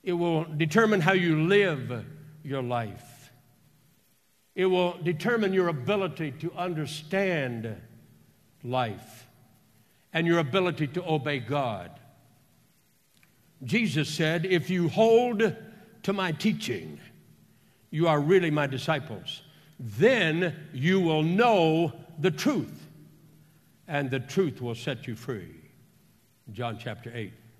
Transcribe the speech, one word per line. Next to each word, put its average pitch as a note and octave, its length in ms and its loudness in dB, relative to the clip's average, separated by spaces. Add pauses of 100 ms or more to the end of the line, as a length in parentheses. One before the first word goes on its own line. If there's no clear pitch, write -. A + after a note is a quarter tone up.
It F3+ 100 -2
will E3+ 320 2
determine E3 560 2
how E3 100 4
you E3+ 380 4
live C#3 560 2 (400)
your C3+ 160 -4
life. A#2+ 720 -6 (1200)
It F#3 120 2
will F3+ 360 2
determine F#3+ 480 0
your F#3 160 2
ability E3 720 -4
to E3+ 140 -8
understand D#3 1200 -4 (880)
life A#2+ 640 -6 (840)
and E3 120 0
your E3+ 140 4
ability D#3+ 480 0
to E3+ 180 -6
obey D3 340 -2
God. A2 520 -4 (1700)
Jesus D#3 420 0
said, E3 380 -2
"If F3+ 240 0
you F3+ 180 2
hold A3+ 680 4 (500)
to G3 100 -2
my F#3 180 -2
teaching, A#2+ 680 -4 (960)
you D#3+ 140 2
are D3 140 4
really E3+ 300 4
my D3 160 0
disciples. B2+ 760 -4 (360)
Then E3 800 2 (160)
you F3 300 2
will D#3 220 2
know E3+ 680 4 (260)
the D#3+ 140 2
truth, F3 560 -2 (1000)
and C#3+ 240 -2
the B2+ 120 -2
truth F3 400 -2
will A#2+ 140 -4
set - 320 -8
you A#2 100 -8
free." F#2 400 -10 (960)
John A2+ 240 -6
chapter A2+ 360 -12
eight. G#2+ 200 -8 (260)